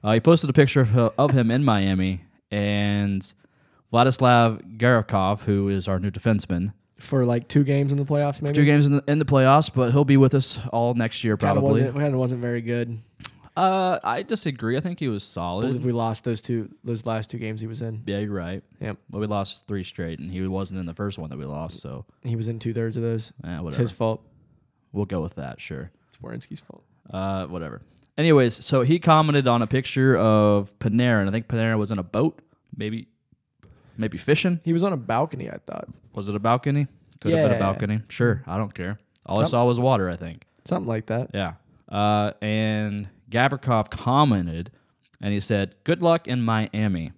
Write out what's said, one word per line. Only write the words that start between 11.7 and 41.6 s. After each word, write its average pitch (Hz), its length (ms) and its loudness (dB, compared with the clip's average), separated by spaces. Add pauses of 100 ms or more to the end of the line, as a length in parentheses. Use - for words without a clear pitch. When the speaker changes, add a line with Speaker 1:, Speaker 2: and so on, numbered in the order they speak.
Speaker 2:
wasn't, 135 180 -2
kinda 143 180 0
wasn't 127 240 -2
very 120 200 -4
good. 117 380 -4 (560)
Speaker 1:
Uh, 185 480 2
I 120 200 -2
disagree. 127 540 -4
I 151 40 -2
think 175 180 -6
he 147 80 -4
was 104 160 -4 (140)
Speaker 2:
I 85 40 -6 (100)
believe 110 220 -2
Speaker 1:
solid. 123 120 -4
Speaker 2:
we 123 60 0
lost 113 340 -2
those 117 160 -4
two, 117 280 -6 (140)
those 113 220 -8
last 110 240 -6
two 123 80 -10
games 110 240 -8
he 110 60 -10
was 113 140 -10
in. 113 240 -10
Speaker 1:
Yeah, 101 140 -4
you're 104 140 -6
right. 92 280 -8 (200)
Speaker 2:
Yep. 107 160 -8 (120)
Speaker 1:
Well, 104 120 -8
we 107 60 -4
lost 101 400 -6
three 98 160 -6
straight, 82 360 -10
and 82 120 -12
he 92 160 -6
wasn't 95 320 -6
in 90 60 -8
the 85 80 -10
first 101 240 -8
one 80 140 -12
that 65 80 -12
we 71 60 -10
lost, 73 340 -10
so. 65 260 -14 (180)
Speaker 2:
He 117 120 -4
was 113 140 -4
in 113 100 -8
two-thirds 113 380 -6
of 117 60 -4
those. 113 280 -4 (120)
Speaker 1:
Eh, 85 100 -10
Speaker 2:
It's 78 100 -8
Speaker 1:
whatever. 80 180 -4
Speaker 2:
his 113 100 0
fault. 110 300 -4 (720)
Speaker 1:
We'll 101 140 -4
go 87 160 -6
with 85 140 -8
that, 65 240 -12
sure. 69 320 -14 (180)
Speaker 2:
It's - 140 -20
Werenski's - 380 -16
fault. - 220 -20 (260)
Speaker 1:
Uh, 95 380 -6
whatever. 78 340 -10 (360)
Anyways, 143 460 4
so 131 200 2
he 165 160 2
commented 156 480 4
on 120 160 4
a 107 40 -4
picture 131 500 2
of 104 640 4
Panarin. 113 480 2
I 95 40 -2
think 113 160 -4
Panarin 113 320 0
was 104 120 -4
in 104 80 -4
a 92 40 -4
boat, 120 380 -2 (360)
maybe, 107 300 -8 (880)
maybe 110 200 -6
fishing. 160 460 0
Speaker 2:
He 165 80 -2
was 170 120 2
on 196 100 -2
a 151 40 -4
balcony, 127 520 -4
I - 160 -12
thought. - 220 -12 (260)
Speaker 1:
Was 101 160 -8
it 101 60 -4
a 104 40 -2
balcony? 131 480 0 (340)
Could 156 120 0
have 160 100 2
been 135 80 4
a 120 40 4
Speaker 2:
Yeah. 113 40 -2
Speaker 1:
balcony. 104 500 -2
Sure, 120 380 0
I 90 100 -6
don't 107 160 -4
care. 95 240 -8 (280)
All 101 140 0
I - 40 4
Speaker 2:
Some- 156 80 2
Speaker 1:
saw 120 140 4
was 120 140 4
water, 120 300 2
I 87 80 -4
think. 80 280 -12 (200)
Speaker 2:
Something 180 240 -4
like 110 180 -4
that. 117 260 -4
Speaker 1:
Yeah. 92 200 -4 (360)